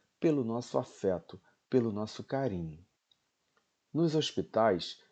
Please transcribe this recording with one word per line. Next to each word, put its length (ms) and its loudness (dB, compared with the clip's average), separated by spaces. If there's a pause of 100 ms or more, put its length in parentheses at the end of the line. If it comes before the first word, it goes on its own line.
(180)
pelo 280 2
nosso 320 -4
afeto, 640 -2 (300)
pelo 220 4
nosso 320 -6
carinho. 600 -4 (1120)
Nos 220 2
hospitais, 840 0 (120)